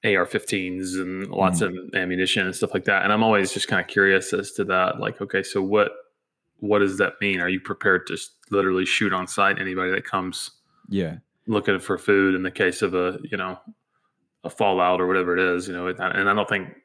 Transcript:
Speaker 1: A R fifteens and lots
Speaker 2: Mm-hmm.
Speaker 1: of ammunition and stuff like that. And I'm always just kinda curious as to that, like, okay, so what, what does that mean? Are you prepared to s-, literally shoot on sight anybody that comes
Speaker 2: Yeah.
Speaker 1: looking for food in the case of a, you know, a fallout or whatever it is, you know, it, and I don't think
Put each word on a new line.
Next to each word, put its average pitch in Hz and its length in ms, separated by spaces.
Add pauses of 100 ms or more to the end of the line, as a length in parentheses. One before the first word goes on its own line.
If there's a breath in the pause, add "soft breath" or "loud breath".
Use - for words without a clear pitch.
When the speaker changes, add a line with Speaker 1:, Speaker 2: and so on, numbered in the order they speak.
Speaker 1:
A 101 120
R 92 100
fifteens 92 680
and 95 340
lots 92 320
Speaker 2:
Mm-hmm. 92 160
Speaker 1:
of 90 180
ammunition 92 520
and 92 100
stuff - 160
like 95 140
that. 98 160
And 98 100
I'm 107 100
always 104 300
just - 160
kinda 92 160
curious 98 480
as 98 200
to 101 120
that, 92 360
like, 107 200
okay, 101 220
so - 200
what, 101 300 (640)
what 104 240
does 95 180
that 98 220
mean? 98 200
Are 87 80
you 92 120
prepared 95 480
to - 60
s-, - 160 (200)
literally 95 360
shoot 101 260
on 92 140
sight 98 320
anybody 92 340
that - 120
comes 92 460 (380)
Speaker 2:
Yeah. 87 300 (280)
Speaker 1:
looking 101 340
for 95 180
food 98 360
in 92 80
the 92 80
case 92 320
of 90 120
a, 90 300
you 107 120
know, 92 220 (840)
a 85 60
fallout 92 520
or 90 40
whatever 90 300
it 90 200
is, 90 120
you 92 60
know, 90 140
it, 90 100
and 98 320
I 101 40
don't 104 140
think 95 200 (160)